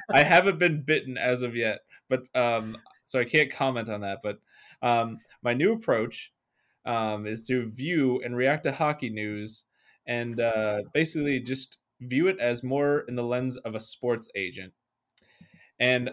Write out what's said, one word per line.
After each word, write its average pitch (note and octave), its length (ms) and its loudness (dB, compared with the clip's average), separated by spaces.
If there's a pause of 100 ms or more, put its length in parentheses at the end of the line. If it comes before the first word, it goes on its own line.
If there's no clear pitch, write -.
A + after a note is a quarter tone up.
(140)
I C#3+ 100 8
haven't F3 360 6
been D#3+ 240 2
bitten C3 340 0
as B2 240 0
of A#2+ 140 -4
yet, A2 240 0 (300)
but, B2+ 140 0 (120)
um, A#2 400 0 (300)
so - 140 -4
I A#2+ 40 2
can't C#3 260 2
comment B2 380 -2
on G#2 140 -6
that. G2 200 -6
But, G#2 180 -6 (420)
um, A#2 380 2 (220)
my A#2+ 120 0
new D#3+ 180 4
approach, B2 640 -2 (520)
um, A2 420 -2
is A2 200 -6
to B2 220 0
view C3 540 0
and A#2+ 120 -6
react C3+ 280 2
to C#3 100 0
hockey D3 360 -2
news G#2+ 540 -8 (420)
and, A#2+ 360 -4
uh, G#2+ 400 2 (120)
basically D3 460 0
just B2+ 380 -8 (240)
view B2+ 260 2
it F#3+ 120 0
as A#2+ 220 0
more C#3+ 460 0
in B2 80 -8
the A#2+ 80 -2
lens B2 320 -2
of A2+ 200 -8
a G#2+ 40 -6
sports A2+ 560 -4
agent. F#2 380 -8 (1080)
And B2 340 2